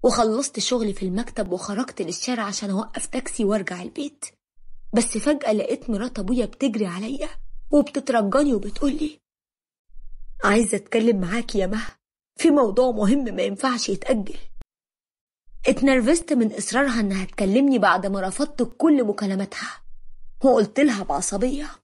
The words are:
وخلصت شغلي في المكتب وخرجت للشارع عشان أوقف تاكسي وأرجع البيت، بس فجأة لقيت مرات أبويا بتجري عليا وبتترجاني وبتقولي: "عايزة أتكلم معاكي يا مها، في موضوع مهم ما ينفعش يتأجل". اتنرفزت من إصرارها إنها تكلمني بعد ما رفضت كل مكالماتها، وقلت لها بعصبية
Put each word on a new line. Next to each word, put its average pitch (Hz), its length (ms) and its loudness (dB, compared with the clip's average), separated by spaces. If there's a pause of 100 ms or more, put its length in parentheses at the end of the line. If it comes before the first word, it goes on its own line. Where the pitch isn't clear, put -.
وخلصت 233 560 2
شغلي 220 340 0
في - 140 -6
المكتب 190 460 -4
وخرجت 202 500 -6
للشارع 220 400 -4
عشان 202 280 -6
أوقف - 360 -4
تاكسي - 380 -4
وأرجع 190 380 -2
البيت، - 420 -10 (680)
بس 226 260 2
فجأة 285 340 0
لقيت - 380 -2
مرات 226 280 -4
أبويا 214 280 0
بتجري 214 400 -2
عليا 220 420 -6 (420)
وبتترجاني 277 840 2
وبتقولي: 285 680 -2 (1200)
"عايزة 208 320 4
أتكلم 220 440 2
معاكي 202 380 -2
يا 185 80 2
مها، 214 300 -4 (400)
في 330 140 4
موضوع 254 400 4
مهم 220 340 2
ما 185 180 -4
ينفعش 220 460 -2
يتأجل". 202 500 -2 (1300)
اتنرفزت 269 640 2
من 226 200 2
إصرارها 233 480 0
إنها 190 240 -2
تكلمني 240 540 2
بعد 185 280 2
ما 196 220 -2
رفضت 254 500 -2
كل 294 260 4
مكالماتها، 196 800 -4 (640)
وقلت 233 360 4
لها 233 220 4
بعصبية 226 680 -2 (140)